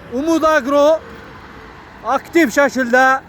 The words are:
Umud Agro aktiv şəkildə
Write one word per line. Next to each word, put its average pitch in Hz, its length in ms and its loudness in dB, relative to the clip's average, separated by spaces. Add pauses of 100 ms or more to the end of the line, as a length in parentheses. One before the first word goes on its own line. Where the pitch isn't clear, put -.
(140)
Umud 311 320 -2
Agro 294 540 2 (1040)
aktiv 269 480 -2
şəkildə 262 540 0 (220)